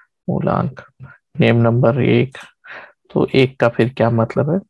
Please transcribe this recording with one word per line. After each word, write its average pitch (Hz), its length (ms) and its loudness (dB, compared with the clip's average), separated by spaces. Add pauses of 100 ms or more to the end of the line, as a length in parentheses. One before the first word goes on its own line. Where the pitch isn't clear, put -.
(300)
मूलांक, - 520 -4 (580)
नेम 117 220 4
नंबर 117 400 2
एक, 120 360 0 (720)
तो - 260 -2
एक 131 240 0
का 120 100 2
फिर 120 280 -2
क्या 113 140 2
मतलब 117 400 -2
है? 185 80 -2 (100)